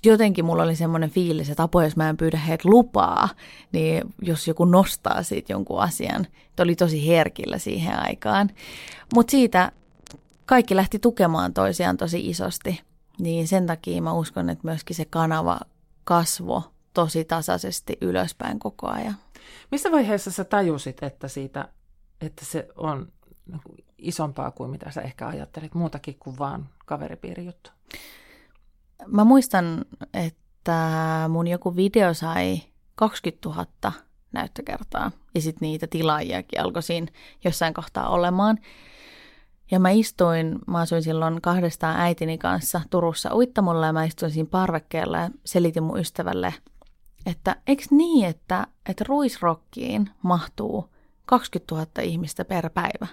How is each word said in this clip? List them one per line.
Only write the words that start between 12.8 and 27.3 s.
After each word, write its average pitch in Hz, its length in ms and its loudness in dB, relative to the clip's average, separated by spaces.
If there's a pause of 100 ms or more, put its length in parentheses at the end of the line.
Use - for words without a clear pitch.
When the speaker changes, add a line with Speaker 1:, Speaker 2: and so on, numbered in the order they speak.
Speaker 1:
niin 165 280 -2
sen 185 200 2
takia 170 340 -4
mä 165 120 -2
uskon, 170 360 -2
että 165 180 -6
myöskin 165 280 -6
se 165 100 -6
kanava 160 540 0 (440)
kasvoi 175 580 0 (320)
tosi 160 320 0
tasaisesti - 760 -4
ylöspäin - 580 -2
koko - 280 -10
ajan. 214 280 -6 (560)
Speaker 2:
Missä 285 200 -2
vaiheessa 214 400 2
sä 185 120 -6
tajusit, 165 600 0
että 139 240 -10
siitä, 135 420 -10 (520)
että 151 240 -12
se - 300 -8
on 151 360 -8 (340)
niinku - 300 -16 (220)
isompaa 143 540 -6
kuin 127 180 -12
mitä 143 220 -12
sä - 100 -8
ehkä 127 260 -12
ajattelit, 151 460 -12
muutakin 156 460 -6
kuin 131 200 -14
vaan 139 300 -6 (160)
kaveripiirijuttu? 175 840 -12 (1400)